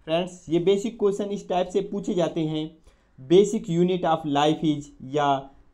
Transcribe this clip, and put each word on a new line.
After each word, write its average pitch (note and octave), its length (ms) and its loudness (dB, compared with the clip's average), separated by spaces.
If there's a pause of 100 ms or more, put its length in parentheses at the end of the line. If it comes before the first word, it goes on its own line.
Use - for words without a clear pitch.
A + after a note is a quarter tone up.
फ्रेंड्स, E3+ 460 -4
ये E3+ 120 2
बेसिक G3+ 380 0
क्वेश्चन G3+ 320 -2
इस - 180 -8
टाइप F3+ 180 0
से G3 140 -2 (100)
पूछे G3+ 220 -4
जाते E3 320 -2
हैं, D#3 200 -4 (540)
"Basic F3 560 4
unit F3 400 2
of D3+ 180 -4
life D3+ 340 2
is" C#3+ 240 -2 (200)
या C#3 380 0 (240)